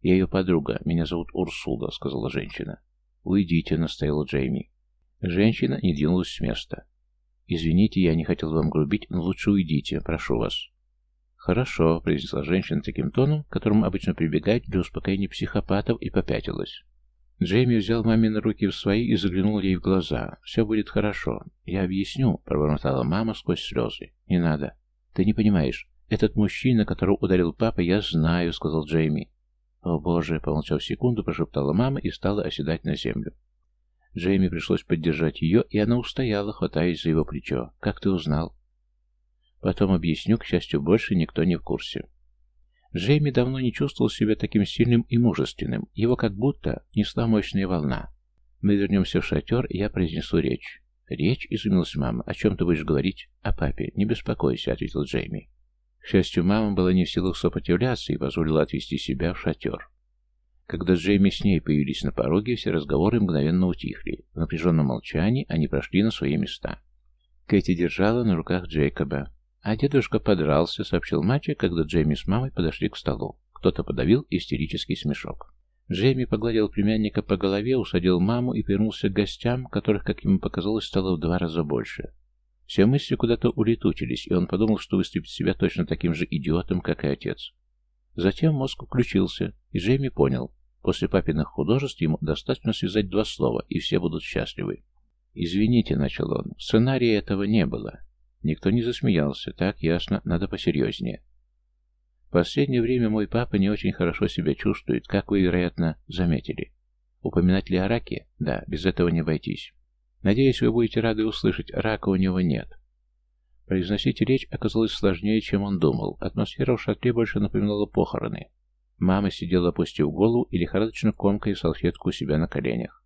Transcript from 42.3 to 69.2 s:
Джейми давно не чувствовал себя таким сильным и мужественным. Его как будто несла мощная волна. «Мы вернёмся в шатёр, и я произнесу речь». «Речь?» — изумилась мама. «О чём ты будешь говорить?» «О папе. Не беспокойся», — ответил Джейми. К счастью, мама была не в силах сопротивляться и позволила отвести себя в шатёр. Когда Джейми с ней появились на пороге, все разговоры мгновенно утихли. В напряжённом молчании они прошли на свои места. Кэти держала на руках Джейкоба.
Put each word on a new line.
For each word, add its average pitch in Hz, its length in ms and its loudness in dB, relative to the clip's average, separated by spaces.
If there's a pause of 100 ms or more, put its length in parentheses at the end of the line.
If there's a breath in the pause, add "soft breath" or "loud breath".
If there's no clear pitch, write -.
Джейми 139 360 2
давно 123 280 2
не 123 140 0
чувствовал 127 360 0
себя 107 260 2
таким 104 300 2
сильным 117 380 2
и 120 140 0
мужественным. 85 760 0
Его 120 220 2
как 104 200 -2
будто 117 480 -2 (120)
несла 107 320 0
мощная 98 400 2
волна. 76 420 -2 (520)
«Мы 101 140 4
вернёмся 98 460 2
в - 40 -4
шатёр, 113 400 0
и - 120 -6
я 101 120 -2
произнесу 82 500 0
речь». - 420 -4 (260)
«Речь?» — - 420 0
изумилась 98 460 0
мама. 60 300 -2
«О - 80 -8
чём - 240 0
ты 87 80 0
будешь 80 180 2
говорить?» 78 460 -2 (120)
«О 123 120 -2
папе. - 420 -2
Не 101 100 2
беспокойся», — - 680 -2
ответил - 300 -4
Джейми. - 460 -6 (500)
К - 80 -20
счастью, 90 360 2
мама 104 300 2
была 92 200 4
не 92 120 6
в - 40 -8
силах 90 280 -2
сопротивляться 92 760 0
и 67 40 -2
позволила 78 440 0
отвести 73 360 -2
себя 78 360 -4
в - 60 -10
шатёр. - 500 -6 (760)
Когда 90 300 2
Джейми 95 340 4
с - 140 -4
ней 95 180 4
появились 73 420 0
на 69 80 -2
пороге, 95 440 0
все - 160 -4
разговоры 85 500 2
мгновенно 87 460 2
утихли. - 640 -6
В - 40 -10
напряжённом 80 500 2
молчании 82 600 -2
они 78 200 0
прошли 90 360 0
на 113 80 2
свои 71 240 -2
места. - 460 -6 (640)
Кэти 95 280 4
держала 95 500 2
на 101 120 2
руках 90 320 -2
Джейкоба. 71 640 -2 (300)